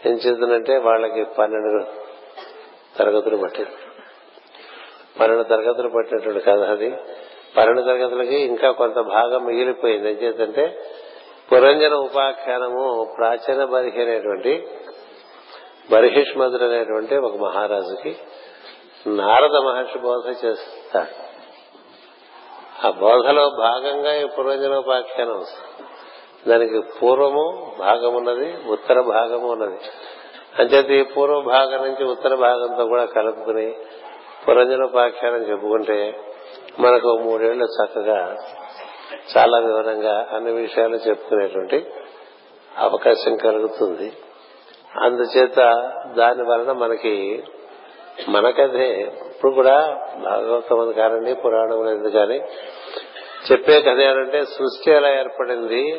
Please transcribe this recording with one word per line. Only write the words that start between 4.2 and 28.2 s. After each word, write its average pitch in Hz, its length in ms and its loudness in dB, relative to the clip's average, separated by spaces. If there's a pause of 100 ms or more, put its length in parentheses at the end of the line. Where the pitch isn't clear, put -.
పన్నెండు 113 320 2
తరగతులు 117 440 0
పట్టినటువంటి 110 520 -2
కథ 101 280 4
అది. 107 200 -2 (600)
పన్నెండు 117 320 4
తరగతులకి 127 600 -2
ఇంకా 123 300 0
కొంత 120 340 0
భాగం 120 380 0
మిగిలిపోయింది. 117 640 -2
ఏం 104 100 -4
చేద్దంటే 113 460 -2 (800)
పురంజన 147 560 6
ఉపాఖ్యానము 131 840 -4 (260)
ప్రాచీన 120 540 -2
బర్హి 127 360 -2
అనేటువంటి, 113 520 -2 (1400)
బర్హిష్మధుడు 123 760 4
అనేటువంటి 113 540 -2
ఒక 117 180 -2
మహారాజుకి 98 760 -4 (960)
నారద 110 560 4
మహర్షి 127 360 -4
బోధ 120 360 -4
చేస్తాడు. - 800 -6 (1600)
ఆ 107 180 -2
బోధలో 123 500 4 (120)
భాగంగా 135 580 -2
ఈ 147 140 -2
పురంజనోపాఖ్యానం 131 1080 -4
వస్తుంది. - 360 -14 (720)
దానికి 113 340 2 (120)
పూర్వము 139 560 2 (300)
భాగం 117 380 0
ఉన్నది, 123 340 -2 (200)